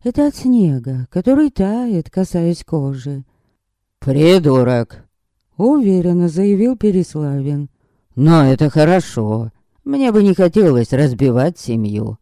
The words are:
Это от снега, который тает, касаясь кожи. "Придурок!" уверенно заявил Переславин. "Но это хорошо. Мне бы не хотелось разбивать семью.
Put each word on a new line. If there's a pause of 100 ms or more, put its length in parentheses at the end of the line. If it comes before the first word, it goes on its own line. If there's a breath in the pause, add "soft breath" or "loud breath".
Это
от
снега,
который
тает,
касаясь
кожи. (720)
"Придурок!" (540)
уверенно
заявил
Переславин. (480)
"Но
это
хорошо. (340)
Мне
бы
не
хотелось
разбивать
семью.